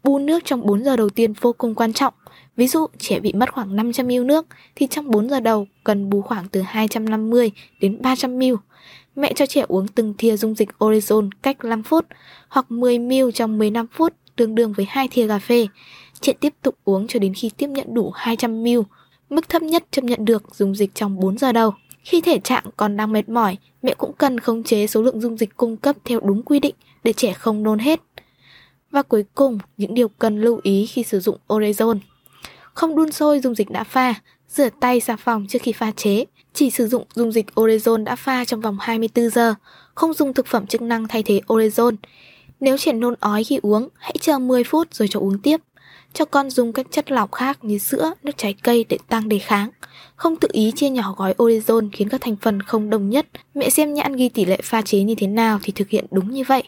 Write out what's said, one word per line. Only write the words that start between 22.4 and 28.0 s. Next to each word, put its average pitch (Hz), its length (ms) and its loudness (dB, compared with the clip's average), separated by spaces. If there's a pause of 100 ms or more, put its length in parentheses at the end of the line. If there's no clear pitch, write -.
còn 208 200 0
đang 214 140 -2
mệt 214 180 0
mỏi, 220 280 0 (240)
mẹ 262 160 0
cũng - 160 -6
cần 262 260 0
khống 226 240 -2
chế 214 240 2
số 220 140 0
lượng 226 200 2
dung 226 160 -4
dịch 220 200 -4
cung 226 200 -2
cấp 285 180 0 (100)
theo 233 140 -2
đúng 202 240 0
quy 294 160 2
định - 160 0 (280)
để 226 100 0
trẻ 202 200 0
không 214 300 -2
nôn 214 160 0
hết. 302 200 2 (920)